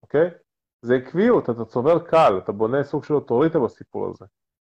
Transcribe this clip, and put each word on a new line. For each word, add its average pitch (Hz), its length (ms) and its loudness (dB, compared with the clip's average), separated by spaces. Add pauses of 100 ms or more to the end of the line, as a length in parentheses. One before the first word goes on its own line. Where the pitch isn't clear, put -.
אוקיי? 165 260 0 (520)
זה 120 140 0
עקביות, 170 540 0
אתה 117 160 -4
צובר 143 340 0
קהל, 160 380 2
אתה 92 140 -6
בונה 110 320 -2
סוג 139 200 -6
של 151 100 -4
אוטוריטה 147 460 0
בסיפור 104 500 -6
הזה. 92 160 -16 (400)